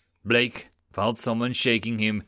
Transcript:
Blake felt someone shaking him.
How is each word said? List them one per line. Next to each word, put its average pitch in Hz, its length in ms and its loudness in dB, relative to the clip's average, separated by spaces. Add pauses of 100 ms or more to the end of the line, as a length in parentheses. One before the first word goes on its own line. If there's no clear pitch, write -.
(240)
Blake 117 440 0 (220)
felt 107 280 -2
someone 120 340 0
shaking 117 460 0
him. 107 300 0